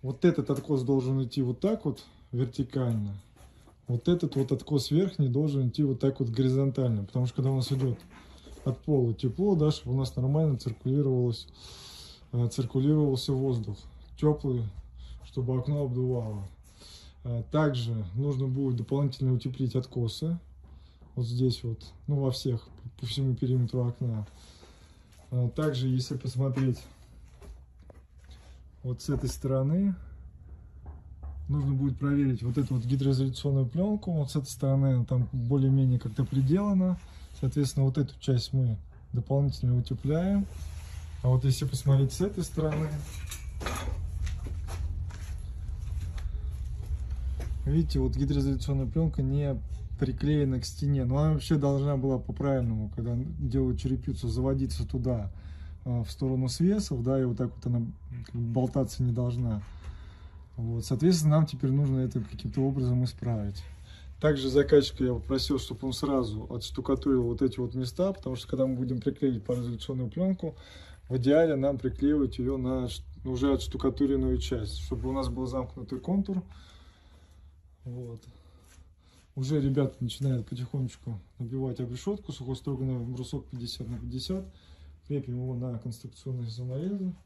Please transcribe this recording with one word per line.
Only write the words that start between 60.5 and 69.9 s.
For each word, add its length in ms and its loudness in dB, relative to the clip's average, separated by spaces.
Вот, 280 -4
соответственно, 520 6
нам 80 8
теперь 260 0
нужно 280 4
это 200 0
каким-то 400 -4
образом 460 2
исправить. 580 -4
Также 300 2
заказчика 560 6
я 80 2
попросил, 440 0
чтобы 300 -6
он 60 -2
сразу 600 -2
отштукатурил 680 0
вот 180 0
эти 180 2
вот 160 -4
места, 360 0
потому 240 -6
что 140 -10
когда 180 2
мы 80 0
будем 240 -2
приклеить 460 0
пароизоляционную 640 -4